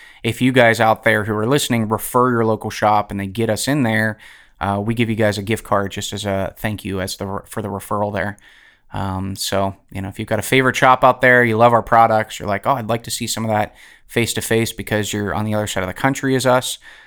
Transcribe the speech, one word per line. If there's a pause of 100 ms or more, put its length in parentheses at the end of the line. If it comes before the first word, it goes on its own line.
(220)
if
you
guys
out
there
who
are
listening
refer
your
local
shop
and
they
get
us
in
there, (440)
uh,
we
give
you
guys
a
gift
card
just
as
a
thank
you
as
the
re-,
for
the
referral
there. (560)
Um,
so, (160)
you
know,
if
you've
got
a
favorite
shop
out
there,
you
love
our
products,
you're
like,
"Oh,
I'd
like
to
see
some
of
that (320)
face-to-face
because
you're
on
the
other
side
of
the
country
as
us," (280)